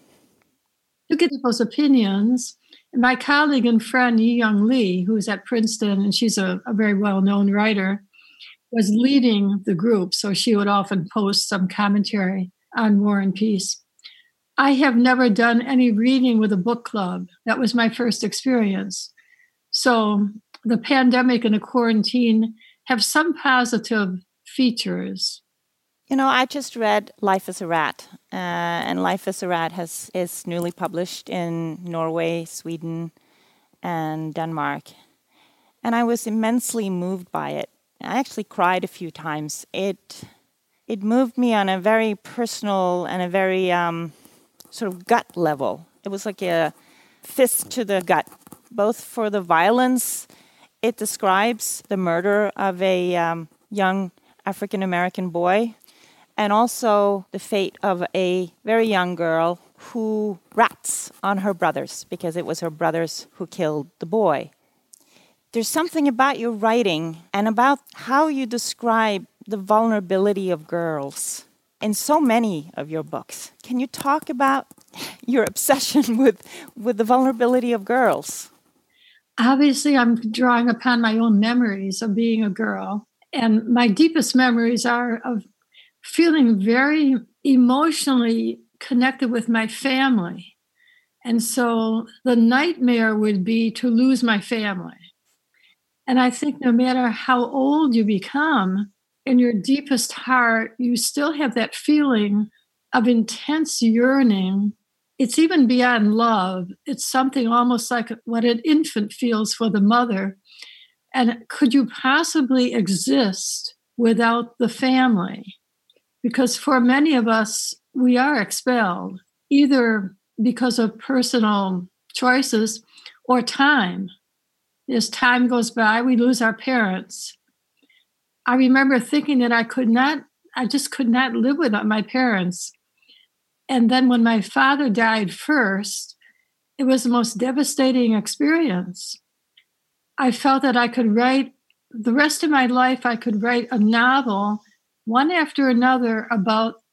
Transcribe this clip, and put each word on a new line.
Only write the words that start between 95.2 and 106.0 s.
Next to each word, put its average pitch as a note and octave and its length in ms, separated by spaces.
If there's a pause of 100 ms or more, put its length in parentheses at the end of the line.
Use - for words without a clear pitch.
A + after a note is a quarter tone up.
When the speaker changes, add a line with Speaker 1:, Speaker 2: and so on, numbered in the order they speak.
Speaker 1:
And B3+ 140
I B3 100
think C#4+ 300
no B3 120
matter B3+ 360
how B3 360
old C#4 500
you A3+ 100
become, G#3 880 (320)
in B3+ 140
your A#3+ 140
deepest C4+ 600
heart, A#3 640
you A#3+ 180
still C#4+ 360
have C#4+ 220
that - 220
feeling G#3+ 720 (440)
of A#3 140
intense B3 720
yearning. A3 920 (460)
It's A#3 200
even D#4+ 300
beyond A#3+ 460